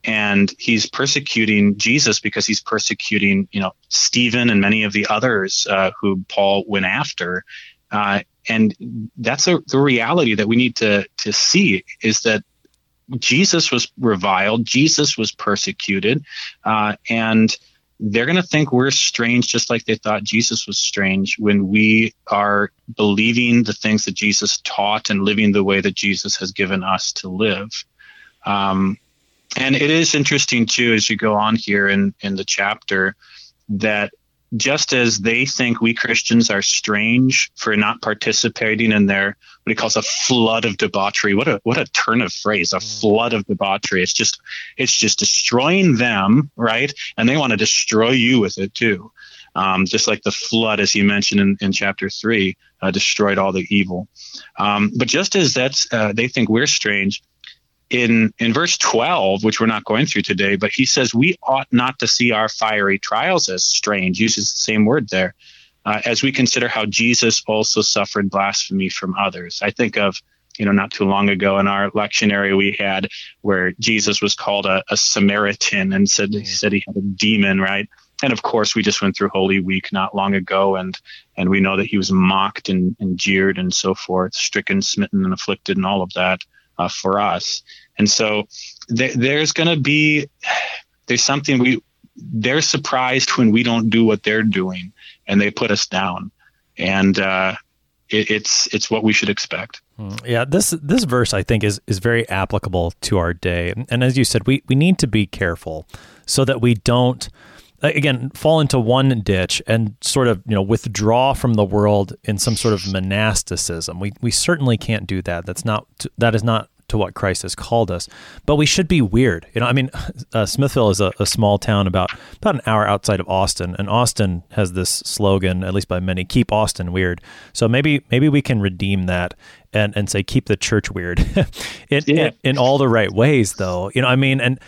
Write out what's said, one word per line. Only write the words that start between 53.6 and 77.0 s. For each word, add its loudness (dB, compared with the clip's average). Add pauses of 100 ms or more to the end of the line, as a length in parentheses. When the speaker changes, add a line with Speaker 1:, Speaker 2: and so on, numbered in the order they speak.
Speaker 1:
evil. 0 (520)
Um, 0
but 0
just -2
as 2
that's, -2
uh, 0
they -2
think 0
we're 2
strange, -2 (680)
in, 2
in 0
verse 0
twelve, 0
which 0
we're 2
not -2
going 2
through -2
today, 0
but -2
he 0
says, 0
"We 2
ought 0
not 0
to -2
see 2
our 2
fiery 0
trials -2
as -2
strange," 0
uses 0
the -8
same 2
word 2
there, -2 (500)
uh, -2
"as 0
we 0
consider 0
how -2
Jesus 2
also 0
suffered 0
blasphemy -2
from -6
others." -6
I -2
think -2
of, 0 (380)
you -2
know, 2
not 0
too -2
long 2
ago 2
in 2
our 0
lectionary 0
we 2
had -2 (340)
where 0
Jesus 0
was 0
called -4
a, 0
a 0
Samaritan 0
and 2
said, 0
he -4
Speaker 2:
Mm. -12
Speaker 1:
said -2
he 0
had -8
a -2